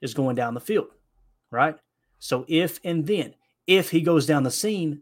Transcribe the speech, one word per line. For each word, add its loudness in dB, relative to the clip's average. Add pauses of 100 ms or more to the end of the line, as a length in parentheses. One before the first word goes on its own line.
is -8
going 0
down -2
the -8
field, -2 (600)
right? 2 (420)
So -4
if 0
and -2
then, -4 (300)
if 4
he 2
goes 4
down 2
the 0
seam, -4